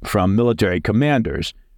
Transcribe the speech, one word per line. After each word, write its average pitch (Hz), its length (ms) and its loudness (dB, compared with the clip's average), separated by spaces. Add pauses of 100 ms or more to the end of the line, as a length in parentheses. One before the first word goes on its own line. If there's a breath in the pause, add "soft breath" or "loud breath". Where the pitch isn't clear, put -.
from 98 320 0
military 107 460 2
commanders 117 720 -2 (240)